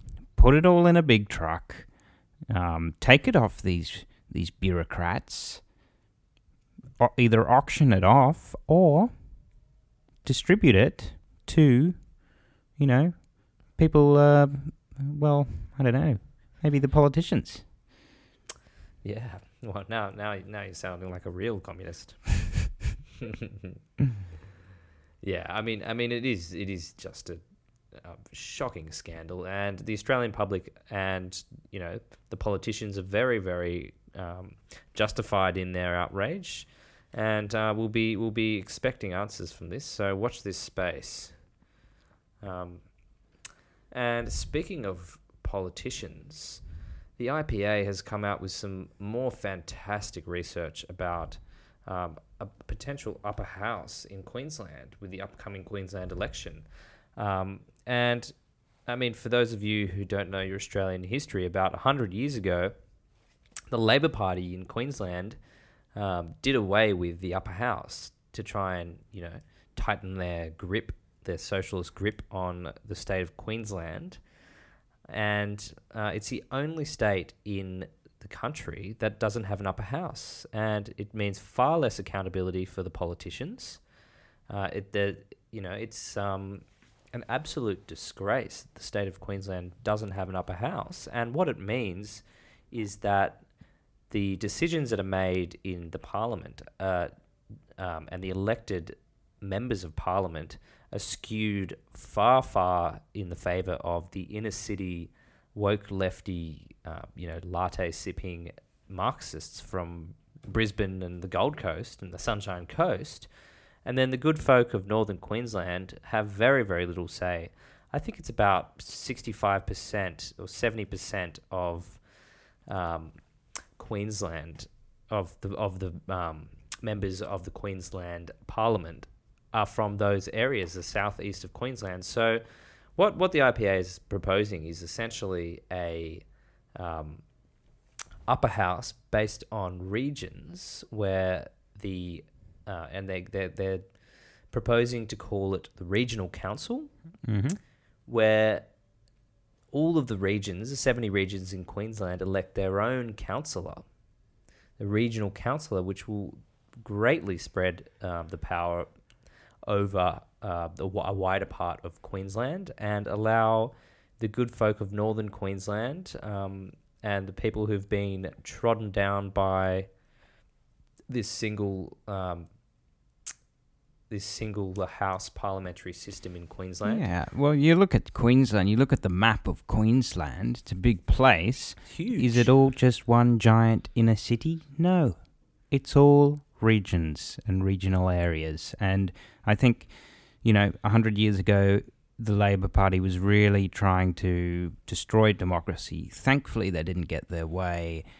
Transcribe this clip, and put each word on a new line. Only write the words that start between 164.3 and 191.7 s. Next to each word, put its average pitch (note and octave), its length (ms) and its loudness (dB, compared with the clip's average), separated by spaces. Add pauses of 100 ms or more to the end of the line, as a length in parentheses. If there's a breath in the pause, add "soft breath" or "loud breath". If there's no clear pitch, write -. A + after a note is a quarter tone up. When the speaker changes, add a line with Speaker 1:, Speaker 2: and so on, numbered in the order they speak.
Speaker 2:
folk G#2+ 260 0
of G2 120 -6
northern G#2+ 360 -2
Queensland, G#2 840 -6 (100)
um, G2 480 -8 (320)
and G2 240 -4
the F#2+ 60 -10
people G#2+ 340 -2
who've G2+ 220 -2
been G2 420 -2 (120)
trodden A2 480 -2
down G2+ 380 0
by F#2+ 580 0 (1200)
this A#2+ 180 -4
single, G2+ 720 -4 (100)
um, F#2 400 -6 (1600)
this G2+ 140 -6
single G2+ 500 -6 (120)
house F#2+ 440 -4
parliamentary F#2+ 640 -8
system - 420 -14
in F2 120 -14
Queensland. G#2 520 -4
Speaker 1:
Yeah, F2 260 0 (100)
well, C#3+ 180 4
you D3+ 220 6
look F#3 180 6
at - 200 2
Queensland, A#2 560 6
you A2 80 4
look C3+ 160 6
at - 80 2
the G2 80 2
map G#2 380 4
of - 200 -4
Queensland, A2 920 2
it's - 100 -10
a F#2+ 40 -4
big G2 300 2
place. A2+ 720 4 (200)
Speaker 2:
Huge. F#3 280 -2
Speaker 1:
Is A#2+ 140 4
it A#2+ 100 8
all C3+ 240 10
just - 360 2
one A#2+ 320 8
giant A2+ 560 6
inner A2+ 200 6
city? D#3+ 460 -2 (160)
No. E3 380 4 (560)
It's - 240 2
all C#3+ 460 10 (200)
regions F#2 840 2
and F#2+ 180 2
regional F#2 460 2
areas. D#2+ 720 0
And F#2+ 320 2 (340 soft breath)
I G#2 100 4
think, - 320 4 (540 soft breath)
you A2+ 120 6
know, G2+ 180 6 (120)
a G#2+ 60 2
hundred A2 280 6
years G#2+ 200 6
ago, G2 440 6 (360)